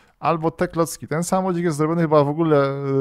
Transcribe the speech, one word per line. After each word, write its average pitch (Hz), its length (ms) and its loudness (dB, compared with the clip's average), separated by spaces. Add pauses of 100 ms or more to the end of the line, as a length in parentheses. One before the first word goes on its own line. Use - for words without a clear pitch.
(200)
albo 160 300 -2
te 180 180 -4
klocki. 165 400 -4
Ten 165 160 -2
samolot 185 320 -2
jest 170 200 -2
zrobiony 160 260 0
chyba 151 220 4
w 139 40 0
ogóle, 147 460 2 (260)